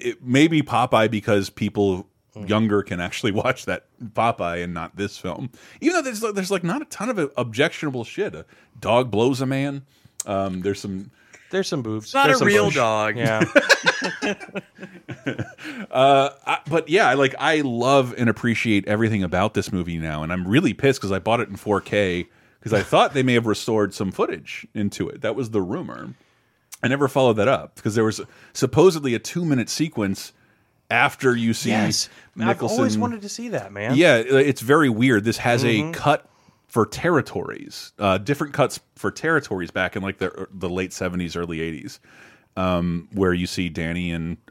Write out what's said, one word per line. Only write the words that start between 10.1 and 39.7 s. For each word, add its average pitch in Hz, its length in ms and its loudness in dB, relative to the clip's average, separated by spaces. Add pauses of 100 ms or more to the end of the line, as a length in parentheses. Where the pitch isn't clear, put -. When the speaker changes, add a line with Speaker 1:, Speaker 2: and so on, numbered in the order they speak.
Speaker 1:
Um, 98 340 -2
there's 98 180 -2
some 98 300 -10 (400)
Speaker 2:
There's 185 180 -2
some 151 140 -4
boobs. 110 240 -6
Speaker 3:
It's - 80 -14
not 277 120 4
Speaker 2:
There's 269 100 6
Speaker 3:
a 254 40 0
Speaker 2:
some - 100 4
Speaker 3:
real 208 160 4
Speaker 2:
bush. 156 100 0
Speaker 3:
dog. 110 420 0
Speaker 2:
Yeah. 110 320 2
Speaker 1:
<laughs> - 1080 0 (1300)
Uh, 135 380 6 (160)
I, 147 140 -2 (100)
but 156 200 -2
yeah, 180 180 4
I, 127 80 4
like, 135 240 2
I 151 220 2
love 127 560 2
and 120 120 2
appreciate 110 580 0
everything 107 360 0
about 90 300 0
this - 180 -2
movie 85 260 -4
now, 78 260 -4
and 80 80 -4
I'm 90 160 -2
really 139 260 2
pissed - 280 0
'cause 98 100 -6
I 95 80 0
bought 113 200 0
it 104 100 -4
in 101 60 -10
four 98 260 0
K 90 460 -2 (340)
'cause 110 120 -2
I 101 80 2
thought 180 320 2
they 135 100 0
may 127 100 2
have 117 120 4
restored 104 480 0
some 95 180 -4
footage - 600 -6
into 101 360 -4
it. - 120 -12
That 110 140 -2
was 113 160 -6
the 110 100 0
rumor. 87 520 -8 (720)
I 120 40 -2
never 139 200 2
followed 131 260 4
that 107 140 2
up - 340 -2
'cause 107 140 -2
there 113 80 4
was 107 180 0 (320)
supposedly 143 600 4
a 107 40 -2
two-minute 147 500 -2
sequence 110 600 -4 (600)
after 127 440 2
you 117 180 0
see - 160 -2
Speaker 2:
Yes. 107 400 0 (300)
I've - 240 0
always 117 80 -2 (240)
Speaker 1:
Nicholson. 214 60 0
Speaker 2:
wanted 233 200 -4
to 202 80 -12
see 233 200 -10
that, 107 220 -6
man. 107 240 -2
Speaker 1:
Yeah, 151 220 6
it's 135 440 2
very 139 280 4
weird. 113 340 4
This 113 140 0
has 120 260 2
Speaker 2:
Mm-hmm. 117 260 2
Speaker 1:
a 165 40 -8
cut 147 320 0 (420)
for 110 180 2
territories, - 1120 -4
uh, 95 180 4
different 139 360 -4
cuts - 260 0 (160)
for - 160 -4
territories 117 600 -2